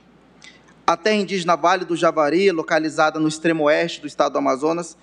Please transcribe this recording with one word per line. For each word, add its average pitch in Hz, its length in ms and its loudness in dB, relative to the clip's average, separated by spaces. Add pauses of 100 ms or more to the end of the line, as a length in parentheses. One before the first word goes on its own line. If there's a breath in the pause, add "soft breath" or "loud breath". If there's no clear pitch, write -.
(880 loud breath)
A 170 120 2
terra 214 240 0
indígena 175 340 -2
Vale 175 300 0
do 170 100 -4
Javari, 160 560 2
localizada 156 680 0
no 156 80 2
extremo 156 380 0
oeste 165 360 0
do 147 60 -12
estado 143 260 -2
do 143 60 -2
Amazonas, 147 640 -2